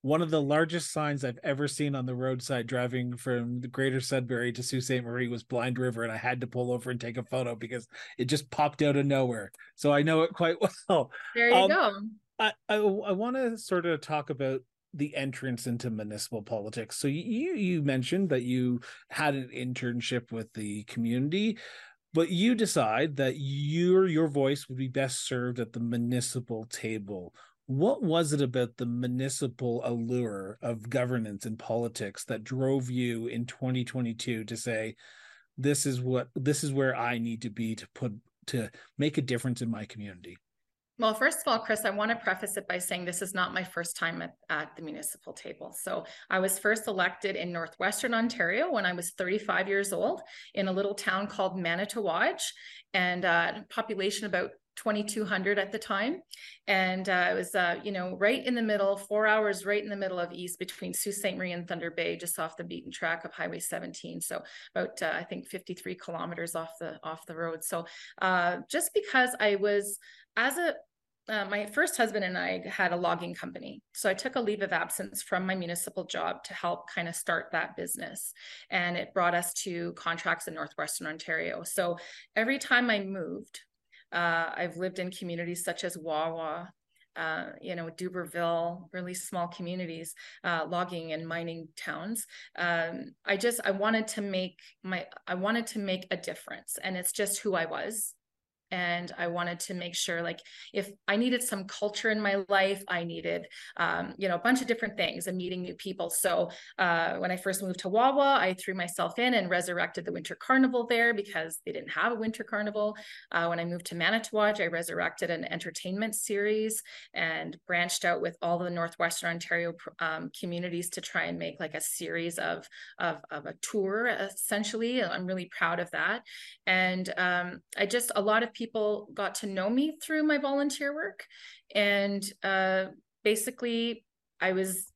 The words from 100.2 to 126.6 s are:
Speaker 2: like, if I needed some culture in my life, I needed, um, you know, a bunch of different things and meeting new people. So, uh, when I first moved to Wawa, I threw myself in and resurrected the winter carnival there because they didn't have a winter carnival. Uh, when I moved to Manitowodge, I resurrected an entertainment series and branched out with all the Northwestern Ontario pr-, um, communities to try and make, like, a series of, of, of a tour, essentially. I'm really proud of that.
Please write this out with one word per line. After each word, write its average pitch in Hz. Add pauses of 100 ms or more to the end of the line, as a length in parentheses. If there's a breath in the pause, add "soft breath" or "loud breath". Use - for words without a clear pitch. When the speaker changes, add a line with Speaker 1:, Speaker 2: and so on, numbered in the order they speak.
Speaker 2:
like, 170 (340 loud breath)
if 196 (160)
I 202
needed 240
some 196
culture 208
in 214
my 196
life, 196
I 170
needed, 170 (300 loud breath)
um, 170
you 190
know, 175
a -
bunch 254
of -
different 226
things 175
and 185
meeting 180
new 180
people. 185
So, 175 (300 loud breath)
uh, 170
when 180
I 185
first 190
moved 185
to 185
Wawa, 269
I 185
threw 190
myself 175
in 247
and 185
resurrected 175
the -
winter -
carnival 254
there 233
because 170
they 175
didn't -
have 202
a -
winter 220
carnival. 208 (340 loud breath)
Uh, 170
when 170
I 170
moved 175
to 170
Manitowodge, 208
I 170
resurrected 170
an 165
entertainment 185
series 214 (300 loud breath)
and 160
branched 175
out 175
with 170
all 175
the 175
Northwestern 170
Ontario 170
pr-, - (120)
um, 165 (100)
communities 175
to 175
try 165
and 170
make, 165
like, 156
a 160
series 170
of, 170 (320 loud breath)
of, 160 (120)
of 247
a -
tour, 208
essentially. 220
I'm 180
really 180
proud 175
of 175
that. 175 (440 loud breath)